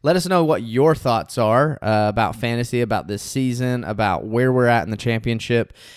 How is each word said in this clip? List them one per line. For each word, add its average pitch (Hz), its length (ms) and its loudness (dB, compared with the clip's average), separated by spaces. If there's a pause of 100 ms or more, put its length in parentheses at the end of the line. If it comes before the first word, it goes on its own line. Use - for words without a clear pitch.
let 156 140 2
us 180 100 0
know 180 180 2
what 135 200 0
your 131 320 2
thoughts - 420 -2
are, 127 440 2
uh, 107 260 2
about 104 280 0
fantasy, 120 460 -2
about 104 260 -2
this 101 140 -6
season, 123 640 -2
about 98 420 -2
where 120 260 2
we're 127 160 4
at 117 180 4
in 107 60 -6
the 104 60 -4
championship. 117 760 -2 (240)